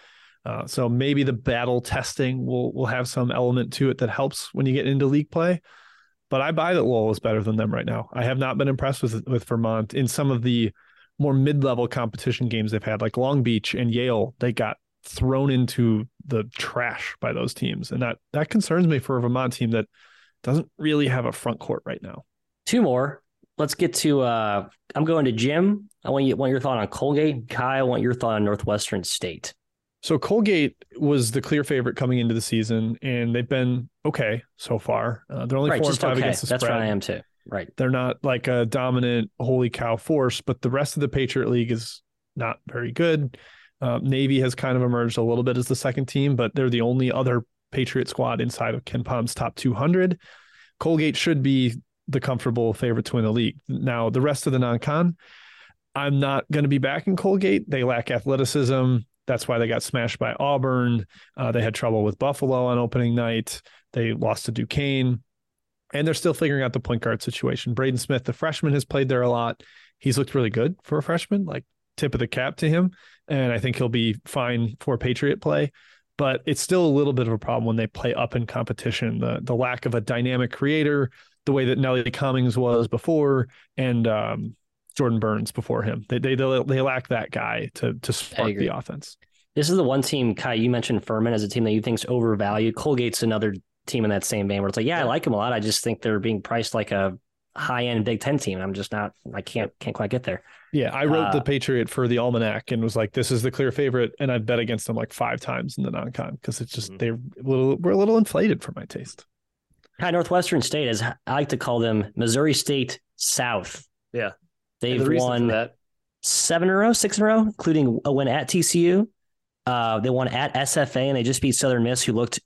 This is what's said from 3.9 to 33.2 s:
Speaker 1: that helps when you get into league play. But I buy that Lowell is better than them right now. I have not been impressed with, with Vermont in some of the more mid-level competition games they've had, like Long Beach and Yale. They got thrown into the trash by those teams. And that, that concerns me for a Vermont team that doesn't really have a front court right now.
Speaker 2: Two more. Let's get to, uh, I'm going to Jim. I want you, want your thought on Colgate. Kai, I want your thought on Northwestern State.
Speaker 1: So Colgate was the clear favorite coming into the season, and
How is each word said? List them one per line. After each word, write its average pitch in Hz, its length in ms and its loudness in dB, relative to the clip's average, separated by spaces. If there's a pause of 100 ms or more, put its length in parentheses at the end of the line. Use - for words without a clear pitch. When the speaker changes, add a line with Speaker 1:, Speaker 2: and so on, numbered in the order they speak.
Speaker 1:
that 120 100 0
helps - 440 -4
when 135 120 0
you 131 80 2
get 139 140 0
into 139 180 2
league 147 240 2
play. 170 320 0 (680)
But 135 120 2
I 151 100 0
buy 165 220 0
that 156 100 4
Lowell 110 280 2
is 104 80 -2
better 110 220 0
than 107 140 0
them 110 180 0
right 113 120 -2
now. 113 280 -4
I 123 100 -2
have 127 140 0
not 131 200 -2
been 139 100 2
impressed 135 340 -2
with, 113 260 -2
with 127 180 0
Vermont 113 480 0
in 131 140 0
some 139 240 0
of 120 100 0
the 117 300 2 (480)
more 143 140 2
mid-level 135 540 2
competition 120 600 -2
games 110 240 0
they've 107 120 -2
had, 110 180 -2
like 110 160 -2
Long 131 260 2
Beach 113 300 0
and 120 200 0
Yale. 120 460 0
They 120 140 0
got 110 240 -2 (260)
thrown 135 460 0
into 120 580 2 (180)
the 113 180 -2 (140)
trash - 640 -6
by 117 140 -4
those 123 200 -4
teams. - 380 -6
And 127 100 -4
that, 117 160 -4 (160)
that 151 160 -2
concerns 180 380 2
me 147 120 2
for 131 180 -2
a 117 40 0
Vermont 123 320 0
team 113 180 -2
that 110 140 2 (580)
doesn't 143 340 0
really 147 300 0
have 127 180 -2
a - 60 -2
front - 280 -6
court - 260 -4
right - 160 -8
now. - 220 -14 (420)
Speaker 2:
Two 240 160 4
more. 139 400 2 (360)
Let's 151 180 0
get 170 200 0
to, 143 260 4
uh, 110 480 0 (260)
I'm 151 100 2
going 160 200 2
to 123 60 2
Jim. 170 580 0 (160)
I 123 40 -4
want 139 160 2
you, 131 100 4
want 131 160 2
your 135 80 2
thought 131 180 0
on 104 100 0
Colgate. 143 600 0
Kai, 131 300 -2
I 135 40 2
want 123 180 2
your 123 120 2
thought 117 220 0
on 104 100 2
Northwestern 104 580 -2
State. - 500 -8 (500)
Speaker 1:
So 156 160 2
Colgate 196 560 2 (200)
was 139 360 2
the 135 100 0
clear 147 220 0
favorite 127 320 0
coming 127 240 0
into 117 160 2
the 113 40 0
season, 113 600 0
and 120 320 -2